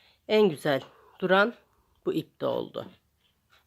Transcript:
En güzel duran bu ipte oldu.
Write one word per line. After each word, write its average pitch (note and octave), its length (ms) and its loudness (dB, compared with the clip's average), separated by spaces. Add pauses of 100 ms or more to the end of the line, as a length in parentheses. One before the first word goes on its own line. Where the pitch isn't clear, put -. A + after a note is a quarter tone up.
(280)
En G#3+ 220 4
güzel C#3 320 -2 (380)
duran G3 340 2 (520)
bu - 80 -4
ipte - 320 -8
oldu. A#1+ 400 -6 (800)